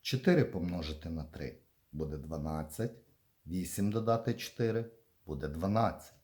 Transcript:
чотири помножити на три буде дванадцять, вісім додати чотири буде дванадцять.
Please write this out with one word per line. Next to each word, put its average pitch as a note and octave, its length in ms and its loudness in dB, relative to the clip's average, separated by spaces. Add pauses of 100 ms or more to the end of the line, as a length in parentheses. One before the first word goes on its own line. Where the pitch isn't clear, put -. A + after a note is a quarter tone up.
чотири D3 440 4
помножити E2+ 640 -4
на D#2+ 140 -4
три C#2+ 360 -10 (320)
буде D2+ 260 -4
дванадцять, D#2 760 -4 (500)
вісім F#2 460 0
додати A2+ 420 2
чотири A2+ 580 -2 (340)
буде D2+ 220 -4
дванадцять. F#2+ 680 0 (100)